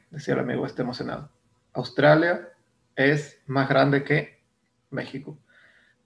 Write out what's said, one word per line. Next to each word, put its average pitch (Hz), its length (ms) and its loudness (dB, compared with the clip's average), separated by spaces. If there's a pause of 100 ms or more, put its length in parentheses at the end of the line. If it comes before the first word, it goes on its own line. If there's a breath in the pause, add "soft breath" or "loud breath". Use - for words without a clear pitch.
(100)
decía 143 240 -6
el 131 60 -2
amigo 127 240 -4
este 127 180 -6
emocionado. 120 480 -8 (440)
"Australia 156 720 2 (480)
es 147 500 0
más 131 220 0
grande 139 360 4
que - 380 -2 (460)
México". - 500 -12 (680 soft breath)